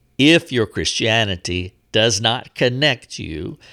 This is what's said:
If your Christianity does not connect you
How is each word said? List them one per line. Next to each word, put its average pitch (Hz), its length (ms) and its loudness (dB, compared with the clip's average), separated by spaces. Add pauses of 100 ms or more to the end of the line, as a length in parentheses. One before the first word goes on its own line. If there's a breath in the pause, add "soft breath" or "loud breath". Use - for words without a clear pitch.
(180)
If 160 340 4
your 117 140 0
Christianity 92 1080 -2 (180)
does 113 300 2
not 113 340 -4
connect 127 640 -2
you 82 400 -10 (140)